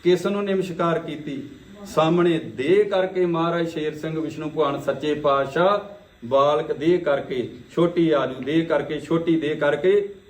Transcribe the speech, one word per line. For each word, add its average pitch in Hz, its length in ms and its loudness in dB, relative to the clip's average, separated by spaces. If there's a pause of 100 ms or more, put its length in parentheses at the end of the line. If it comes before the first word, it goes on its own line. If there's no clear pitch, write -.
ਕਿਸ 180 220 4
ਨੂੰ 202 180 -2
ਨਿਮਸ਼ਕਾਰ 170 540 -2
ਕੀਤੀ? 143 440 -8 (520)
ਸਾਹਮਣੇ 170 440 4 (180)
ਦੇਹ 190 280 4
ਕਰਕੇ 185 420 0
ਮਹਾਰਾਜ 165 420 0
ਸ਼ੇਰ 151 260 -4
ਸਿੰਘ 160 260 -6
ਵਿਸ਼ਨੂੰ 151 300 -6
ਭਗਵਾਨ 143 300 0
ਸੱਚੇ 143 340 -2
ਪਾਤਸ਼ਾਹ 147 1120 0
ਬਾਲਕ 147 460 2
ਦੇਹ 160 260 2
ਕਰਕੇ, 135 500 -2 (260)
ਛੋਟੀ 170 360 2
ਆਜੂ 131 340 0
ਦੇਹ 160 220 2
ਕਰਕੇ, 147 340 -2
ਛੋਟੀ 165 400 0
ਦੇਹ 147 160 -2
ਕਰਕੇ 165 520 2 (220)